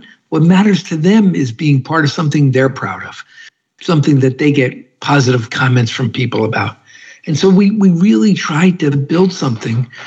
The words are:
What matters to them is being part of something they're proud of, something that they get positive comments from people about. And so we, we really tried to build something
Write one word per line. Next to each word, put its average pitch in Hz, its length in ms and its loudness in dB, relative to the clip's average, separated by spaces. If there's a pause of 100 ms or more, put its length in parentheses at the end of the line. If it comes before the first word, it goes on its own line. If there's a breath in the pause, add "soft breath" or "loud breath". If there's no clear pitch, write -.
(280 loud breath)
What 160 140 -2
matters 185 420 2
to 170 120 -6
them 185 380 2
is 135 160 -2
being 143 320 0
part 156 220 -2
of 139 80 0
something 147 400 0
they're 131 160 2
proud 101 340 -10
of, - 220 -18 (560 loud breath)
something 147 400 2
that 131 180 0
they 147 140 2
get 131 360 -2 (120)
positive 127 500 0
comments 123 400 0
from 120 220 -4
people 113 320 -4
about. 104 320 -4 (500 loud breath)
And 156 100 -2
so 190 140 2
we, 202 220 4
we 196 180 2
really 208 440 2
tried 175 440 0
to 143 180 0
build 170 360 0
something 120 580 -4 (160 loud breath)